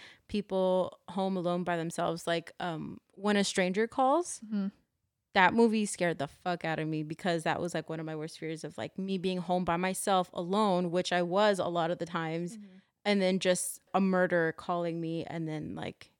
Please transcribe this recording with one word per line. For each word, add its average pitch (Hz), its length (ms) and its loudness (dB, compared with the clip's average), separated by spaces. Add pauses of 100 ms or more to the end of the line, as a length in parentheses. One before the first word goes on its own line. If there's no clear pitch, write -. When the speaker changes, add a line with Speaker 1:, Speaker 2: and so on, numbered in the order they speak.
(280)
Speaker 1:
people 185 720 0 (100)
home 190 280 0
alone 175 280 0
by 175 120 0
themselves, 165 500 -2
like, 170 340 -2
um, 160 400 -6 (140)
When 202 220 2
a 202 80 4
Stranger 190 420 2
Calls, 269 600 2
Speaker 2:
Mm-hmm. 208 200 -2 (680)
Speaker 1:
that 185 200 6
movie 226 320 4
scared 170 320 -2
the 139 100 -2
fuck - 360 -6
out 160 140 -2
of 156 100 -2
me 156 140 -2
because 160 420 -2
that 160 160 0
was, 175 140 -4
like, 160 140 -6
one 160 120 -6
of 160 60 -8
my 156 100 -8
worst 156 220 -10
fears 160 260 -8
of, 151 140 -10
like, - 200 -8
me 190 200 -2
being 185 200 -2
home 180 260 0
by 170 120 0
myself 185 580 0
alone, 180 560 2
which 180 220 0
I 180 100 2
was 190 360 4
a 175 100 0
lot 170 220 0
of 151 80 -2
the 175 80 -4
times, 170 500 -4
Speaker 3:
Mm-hmm. 196 200 -18 (280)
Speaker 1:
and 202 160 2
then 185 200 2
just - 380 0 (140)
a 190 80 2
murderer 180 520 4
calling 170 500 -4
me, 165 240 -4
and 165 200 -6
then, 156 280 -6
like, - 460 -10